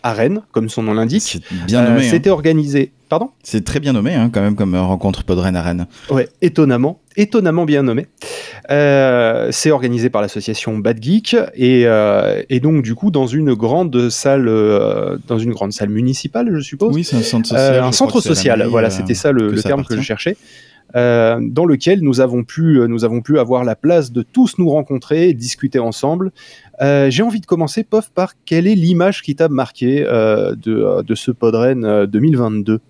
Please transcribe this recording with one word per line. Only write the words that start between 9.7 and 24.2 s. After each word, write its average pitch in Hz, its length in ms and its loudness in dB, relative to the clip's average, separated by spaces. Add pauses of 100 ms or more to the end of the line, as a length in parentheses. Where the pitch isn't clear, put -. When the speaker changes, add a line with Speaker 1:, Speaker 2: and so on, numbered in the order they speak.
Speaker 1:
organisé 123 400 0
par 107 100 -2
l'association 107 560 -6
Bad 107 260 -2
Geek 202 320 0 (200)
et, 123 320 4
euh, 104 640 2
et 127 100 0
donc, 151 220 2
du 113 120 -4
coup, 196 160 -2
dans 139 160 0
une 135 280 0
grande 123 560 0
salle, 135 380 0
euh, 107 680 0 (120)
dans 117 100 -2
une 113 140 -2
grande 101 200 -6
salle 104 160 -6
municipale, 135 680 -4
je 151 60 -2
suppose. 143 340 -2
Speaker 2:
Oui, 170 100 -2
c'est 135 120 -2
un 113 60 0
centre 113 320 -2
Speaker 1:
Euh, - 20 2
Speaker 2:
social, 131 280 2
Speaker 1:
un 127 60 0
Speaker 2:
je 120 60 -2
Speaker 1:
centre - 140 2
Speaker 2:
crois 233 100 0
que - 60 -6
c'est - 20 -6
à 165 40 2
la 151 40 2
Speaker 1:
social, 117 220 2
Speaker 2:
mairie, 104 120 0
Speaker 1:
voilà, 113 180 2
Speaker 2:
euh, - 20 0
Speaker 1:
c'était 95 240 -4
ça 143 180 0
le, 113 160 2
Speaker 2:
que 104 40 -2
Speaker 1:
le 110 40 -2
Speaker 2:
ça 107 140 -2
Speaker 1:
terme 139 120 0
que 117 120 -6
je - 0 -
Speaker 2:
appartient. 135 120 -4
Speaker 1:
cherchais. 165 300 -4 (600)
Euh, 117 440 2
dans 120 260 0
lequel 175 340 2
nous 131 200 2
avons 123 220 0
pu, 160 380 2
euh, 117 80 2
nous 117 160 -2
avons 117 160 0
pu 147 180 0
avoir 123 240 0
la 113 140 -2
place 156 340 0
de 120 120 -4